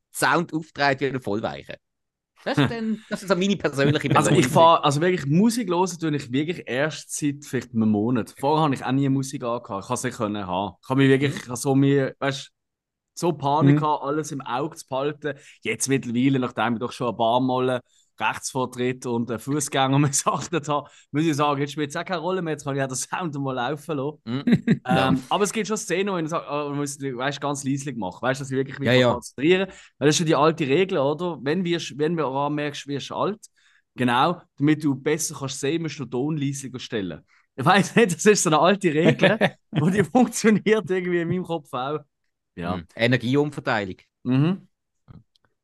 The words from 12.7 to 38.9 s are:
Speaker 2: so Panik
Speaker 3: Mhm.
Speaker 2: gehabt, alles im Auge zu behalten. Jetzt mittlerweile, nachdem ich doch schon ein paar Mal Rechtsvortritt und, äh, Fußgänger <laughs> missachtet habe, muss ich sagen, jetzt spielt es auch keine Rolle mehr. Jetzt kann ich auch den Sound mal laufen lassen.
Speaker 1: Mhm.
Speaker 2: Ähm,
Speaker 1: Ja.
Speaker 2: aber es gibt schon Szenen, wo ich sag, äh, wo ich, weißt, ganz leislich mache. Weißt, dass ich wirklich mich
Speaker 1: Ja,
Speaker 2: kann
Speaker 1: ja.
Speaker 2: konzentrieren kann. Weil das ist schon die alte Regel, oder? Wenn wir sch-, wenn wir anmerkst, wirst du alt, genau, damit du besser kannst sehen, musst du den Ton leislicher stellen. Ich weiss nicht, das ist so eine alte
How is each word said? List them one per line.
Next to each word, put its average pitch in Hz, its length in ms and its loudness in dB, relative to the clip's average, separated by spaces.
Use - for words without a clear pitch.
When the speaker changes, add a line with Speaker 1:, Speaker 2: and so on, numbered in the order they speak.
Speaker 2:
so 170 180 -2
Panik 139 440 4
Speaker 3:
Mhm. 151 40 2
Speaker 2:
gehabt, 151 240 -2
alles 147 280 -4
im 139 80 -10
Auge 139 360 -6
zu - 120 -18
behalten. 147 460 -4
Jetzt 117 260 -4
mittlerweile, 131 500 2
nachdem 120 360 -2
ich 107 60 -4
doch 120 120 -6
schon 123 180 -4
ein 95 60 -8
paar 117 240 2
Mal 127 400 0
Rechtsvortritt 127 880 -4
und, 117 240 -2
äh, 110 80 -4
Fußgänger 139 600 0
<laughs> - 0 -
missachtet 147 720 0
habe, 147 220 -4
muss 151 120 0
ich 160 120 2
sagen, 143 240 0
jetzt 143 120 -4
spielt 147 180 -6
es 143 60 -10
auch 175 80 -6
keine 175 160 -6
Rolle 185 220 -4
mehr. 160 100 -4
Jetzt 151 120 -8
kann 139 120 -4
ich 139 60 0
auch 135 60 -2
den 131 80 -6
Sound 175 440 -6
mal 135 140 -4
laufen 147 420 -4
lassen. 143 280 -6
Speaker 1:
Mhm. 123 220 -6
Speaker 2:
Ähm, - 400 2
Speaker 1:
Ja. 131 280 4
Speaker 2:
aber 180 160 2
es 190 80 -2
gibt 214 160 -2
schon 214 80 -2
Szenen, 196 360 -2
wo 185 60 -2
ich 160 100 -4
sag, 156 180 -4
äh, 143 300 -4
wo 143 60 -2
ich, 143 80 -4
weißt, 139 240 -4
ganz 143 240 -4
leislich 139 320 -4
mache. 92 260 -6
Weißt, 131 180 0
dass 135 100 -8
ich 131 60 -2
wirklich 135 220 -4
mich 139 80 -4
Speaker 1:
Ja, 117 80 4
Speaker 2:
kann 127 60 8
Speaker 1:
ja. 123 120 6
Speaker 2:
konzentrieren 175 560 0
kann. - 80 -20
Weil 135 100 4
das 156 60 6
ist - 40 0
schon 170 80 0
die 156 100 4
alte 156 300 2
Regel, 175 320 2
oder? 151 440 -2
Wenn 156 220 -2
wir 170 160 0
sch-, 147 180 -10
wenn 160 180 0
wir 151 100 0
anmerkst, 143 600 -4
wirst 139 240 -8
du - 40 -8
alt, 160 260 -4
genau, 127 440 2
damit 151 260 2
du 143 100 2
besser 147 440 -4
kannst 135 220 -8
sehen, 160 220 -2
musst 147 160 -8
du 139 60 -8
den 110 60 -12
Ton 143 260 -2
leislicher 139 420 -6
stellen. 92 480 -6
Ich 131 80 -6
weiss 190 320 4
nicht, 180 200 4
das - 100 -8
ist 208 160 6
so 170 80 2
eine 151 100 4
alte 180 340 4